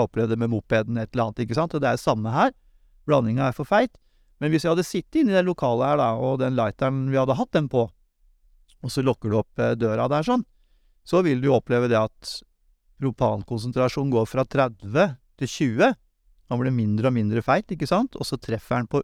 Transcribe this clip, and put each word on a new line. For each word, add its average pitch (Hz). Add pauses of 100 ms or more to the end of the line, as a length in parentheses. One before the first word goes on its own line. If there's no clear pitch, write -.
har 110
opplevd 113
det 113
med 117
mopeden, 110
et 110
eller 113
annet, 110
ikke 113
sant? 160
Og 143
det 123
er 123
samme 110
her. 202 (560)
Blandinga 131
er 120
for 151
feit. 226 (460)
Men 151
hvis 160
jeg 165
hadde 180
sittet -
inne 226
i 190
det 180
lokalet 131
her 151
da, 127 (100)
og 131
den 131
lighteren 131
vi 135
hadde 135
hatt 262
den 151
på, 120
og -
så -
lukker 117
du 110
opp, -
eh, 117
døra 117
der 151
sånn, 247 (640)
så 185
vil 139
du 135
jo 123
oppleve 123
det 117
at - (580)
propankonsentrasjonen 123
går 113
fra 131
tredve 131 (220)
til 131
tjue. 147 (560)
Da 127
blir 127
det 127
mindre 110
og 127
mindre 110
feit, 160
ikke 156
sant? 220
Og -
så 127
treffer 113
den 120
på 143